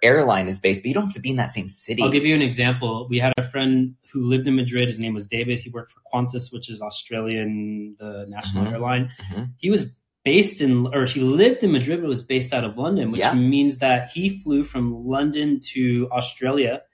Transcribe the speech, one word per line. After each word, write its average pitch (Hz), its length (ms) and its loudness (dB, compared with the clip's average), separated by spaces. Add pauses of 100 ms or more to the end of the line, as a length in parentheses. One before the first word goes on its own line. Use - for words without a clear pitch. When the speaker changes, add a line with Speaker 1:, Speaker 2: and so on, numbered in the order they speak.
Speaker 1:
airline 117 460 4
is 95 120 -6
based, 98 200 2
but 120 80 -6
you 131 60 -2
don't 208 100 0
have 196 80 -4
to - 80 -12
be 127 80 -6
in 131 80 -2
that 110 140 -2
same 95 180 -8
city. 113 340 -6
Speaker 2:
I'll 131 80 2
give 143 140 2
you 156 100 4
an 151 80 4
example. 123 680 0
We 120 80 0
had 131 180 2
a 127 60 -2
friend 131 520 0 (160)
who 131 140 -4
lived 131 240 2
in 131 80 4
Madrid. 123 320 0
His 110 100 -6
name 113 140 -4
was 104 140 -6
David. 117 340 -4
He - 80 -16
worked 117 240 -14
for - 80 -20 (100)
Qantas, 123 440 -2
which 120 160 -12
is 107 100 -12 (460)
Australian, 107 720 -6
the 101 300 -12
national 101 360 -4
Speaker 1:
Mm-hmm. 110 100 -4
Speaker 2:
airline. 123 360 -2 (200)
Speaker 1:
Mm-hmm. 107 140 -6 (140)
Speaker 2:
He 180 120 -2
was 175 160 2 (380)
based 196 360 4
in, 123 340 4
or 135 100 2
he 127 160 -2
lived 180 440 6
in 185 80 4
Madrid, 143 280 0
but 165 80 -4
was 123 140 -4
based 127 300 -2
out 123 120 0
of 110 140 -8
London, 147 320 0
which 117 120 -2
Speaker 1:
Yeah. 131 120 2
Speaker 2:
means 135 440 4
that 127 320 2
he 190 300 -2
flew 143 240 2
from 120 420 -4
London 147 540 0 (120)
to 123 400 2
Australia, 127 720 -2 (120)